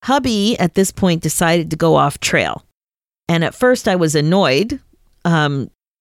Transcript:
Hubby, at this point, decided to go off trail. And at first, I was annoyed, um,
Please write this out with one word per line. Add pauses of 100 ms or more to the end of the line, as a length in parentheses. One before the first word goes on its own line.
Hubby,
at
this
point,
decided
to
go
off
trail. (640)
And
at
first,
I
was
annoyed, (460)
um, (300)